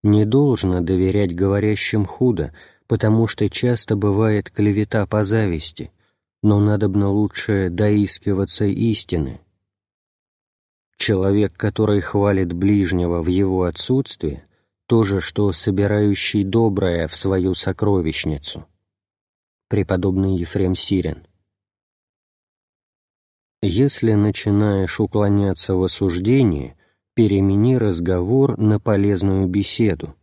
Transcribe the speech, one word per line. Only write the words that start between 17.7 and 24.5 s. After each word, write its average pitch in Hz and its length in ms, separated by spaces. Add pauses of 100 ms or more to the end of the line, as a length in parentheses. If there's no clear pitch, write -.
Преподобный 95 680
Ефрем 92 360
Сирин. 90 540 (2250)
Если 113 520
начинаешь 104 880